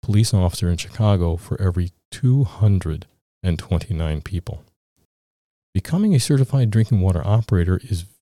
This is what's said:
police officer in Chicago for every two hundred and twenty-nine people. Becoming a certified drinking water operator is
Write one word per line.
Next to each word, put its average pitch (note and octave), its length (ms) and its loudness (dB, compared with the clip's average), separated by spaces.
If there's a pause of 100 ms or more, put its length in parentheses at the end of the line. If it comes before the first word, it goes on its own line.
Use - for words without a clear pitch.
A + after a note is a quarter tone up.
police G#2+ 320 2
officer F2+ 360 0
in E2+ 80 0
Chicago F2+ 600 0
for - 240 -8
every F2+ 300 -2 (200)
two C3 320 2
hundred F#2 600 0 (360)
and F2 160 0
twenty-nine D#2+ 640 -4
people. - 440 -10 (1080)
Becoming F#3 420 0
a B2+ 40 4
certified C3+ 520 0
drinking A2 300 2
water F2+ 240 0
operator F#2+ 580 2
is F2 220 -6 (160)